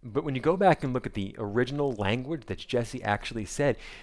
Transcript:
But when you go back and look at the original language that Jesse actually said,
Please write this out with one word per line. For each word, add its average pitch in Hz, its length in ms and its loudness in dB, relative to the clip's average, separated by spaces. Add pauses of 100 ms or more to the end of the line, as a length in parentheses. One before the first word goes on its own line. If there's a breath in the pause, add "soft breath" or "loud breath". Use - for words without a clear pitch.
But 123 200 -2
when 139 120 -2
you 123 60 -2
go 160 160 4
back 185 260 6
and 131 100 -2
look 127 140 -2
at - 80 -8
the 98 240 -4
original 123 540 0
language 123 520 0
that 92 140 -6
Jesse 120 420 -2
actually 104 440 -2
said, 143 320 0 (260 loud breath)